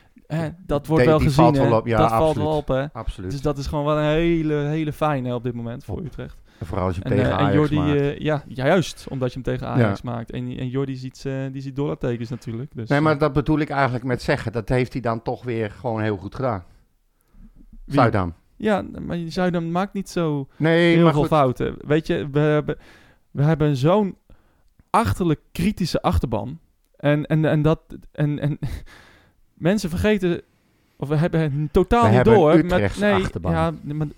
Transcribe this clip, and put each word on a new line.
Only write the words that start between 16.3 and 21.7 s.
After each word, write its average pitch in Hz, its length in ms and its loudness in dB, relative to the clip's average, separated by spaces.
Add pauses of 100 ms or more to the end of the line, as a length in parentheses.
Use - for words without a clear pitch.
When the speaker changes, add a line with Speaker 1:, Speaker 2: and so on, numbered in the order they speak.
Speaker 2:
gedaan. 117 280 -4 (1200)
Speaker 1:
Wie? 139 140 -6
Speaker 2:
Zuidam. 104 340 2 (220)
Speaker 1:
Ja, 208 280 0 (180)
maar - 160 -6 (100)
Zuidam 170 440 -2
maakt 185 220 -4
niet 196 160 -8
zo 151 380 -2 (100)
Speaker 2:
Nee, 165 380 4
Speaker 1:
heel 165 80 6
Speaker 2:
maar 165 80 8
Speaker 1:
veel 151 100 2
Speaker 2:
goed. 165 80 0
Speaker 1:
fouten. 131 460 2 (120)